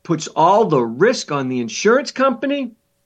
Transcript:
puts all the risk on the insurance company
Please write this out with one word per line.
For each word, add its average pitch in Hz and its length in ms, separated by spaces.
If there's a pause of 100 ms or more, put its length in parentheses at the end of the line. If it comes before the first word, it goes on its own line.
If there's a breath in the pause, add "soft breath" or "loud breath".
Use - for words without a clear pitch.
puts - 240
all 190 380
the 156 180
risk 131 480
on 139 180
the 127 120
insurance 214 500
company 269 600 (340)